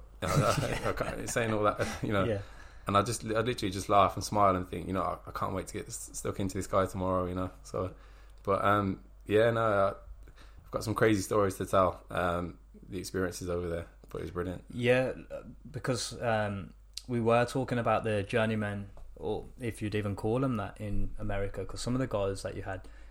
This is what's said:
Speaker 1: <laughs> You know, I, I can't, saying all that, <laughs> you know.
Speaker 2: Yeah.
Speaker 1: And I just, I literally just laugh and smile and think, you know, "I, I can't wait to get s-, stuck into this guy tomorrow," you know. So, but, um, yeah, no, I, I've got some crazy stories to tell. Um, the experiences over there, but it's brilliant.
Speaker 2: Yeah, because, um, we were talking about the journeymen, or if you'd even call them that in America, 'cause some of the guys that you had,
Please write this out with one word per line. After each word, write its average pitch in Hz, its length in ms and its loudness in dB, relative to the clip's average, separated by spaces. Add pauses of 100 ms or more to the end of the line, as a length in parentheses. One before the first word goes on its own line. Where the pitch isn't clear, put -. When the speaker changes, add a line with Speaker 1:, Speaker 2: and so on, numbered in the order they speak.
Speaker 1:
<laughs> - 180 -14
You - 80 0
know, 113 280 4
I, 131 300 0
I 98 60 2
can't, 113 360 -4
saying 113 240 0
all 107 100 2
that, 104 220 2 (100)
<laughs> - 60 -8
you 120 120 -2
know. 98 100 4
Speaker 2:
Yeah. 101 140 2 (480)
Speaker 1:
And 101 120 4
I 101 40 6
just, 113 220 -2
I 110 160 0
literally 110 320 0
just 92 160 -4
laugh 98 280 6
and 95 80 -4
smile 101 340 6
and 90 120 -4
think, 87 180 -6
you 92 60 -2
know, 92 100 2
"I, 87 140 -2 (100)
I - 40 -12
can't 98 220 -4
wait 90 140 -4
to - 60 -12
get 90 140 -8
s-, - 260 -10
stuck - 260 -6
into 98 180 -2
this 92 100 -4
guy 95 180 4
tomorrow," 92 420 0
you 90 80 -4
know. 92 140 -2 (140)
So, 92 280 -4 (520)
but, 98 200 2
um, 101 360 2 (260)
yeah, 110 260 6
no, 117 100 2
I, 101 260 4
I've - 840 -10
got - 120 -4
some 110 100 0
crazy 107 280 6
stories 101 340 2
to 92 100 -4
tell. 92 360 4 (100)
Um, 87 460 -2 (320)
the 98 100 -6
experiences 90 500 -4
over 87 200 -2
there, 82 160 -4 (240)
but 85 120 -8
it's 85 100 -8
brilliant. 87 320 -6 (100)
Speaker 2:
Yeah, 123 400 2 (580)
because, 120 500 -4
um, 104 520 0 (340)
we 117 140 0
were 117 240 6
talking 123 340 -2
about 110 240 2
the 107 200 2
journeymen, 107 640 0 (260)
or 101 300 -4 (160)
if 113 200 -6
you'd 104 140 -2
even 101 220 0
call 113 240 0
them 127 160 0
that 98 220 -6
in 101 400 2
America, 101 460 -2
'cause - 160 -8
some 123 140 0
of 131 40 0
the 131 80 0
guys 98 360 -2
that 98 120 -6
you - 80 -8
had, 95 180 -6 (300)